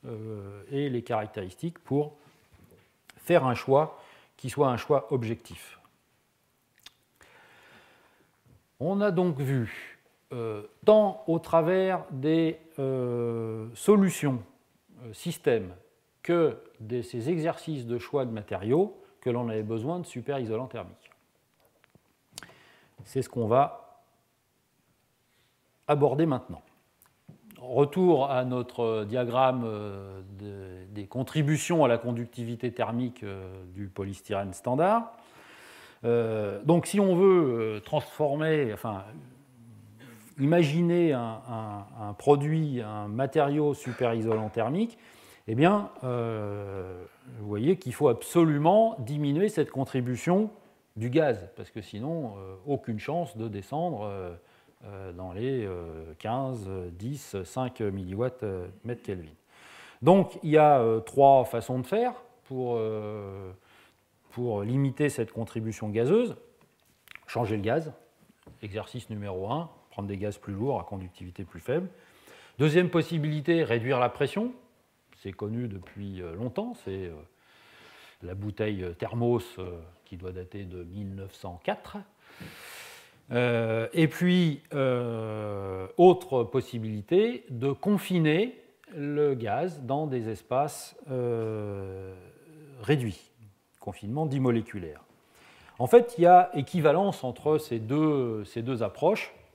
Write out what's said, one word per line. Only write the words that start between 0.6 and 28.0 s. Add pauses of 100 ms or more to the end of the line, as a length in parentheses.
et
les
caractéristiques
pour (1040)
faire
un
choix (380)
qui
soit
un
choix
objectif. (3000)
On
a
donc
vu, (320)
euh, (220)
tant
au
travers
des, (180)
euh,
solutions, (640)
euh,
systèmes, (500)
que (220)
de
ces
exercices
de
choix
de
matériaux, (220)
que
l'on
avait
besoin
de
super
isolants
thermiques. (1900)
C'est
ce
qu'on
va (1900)
aborder
maintenant. (1000)
Retour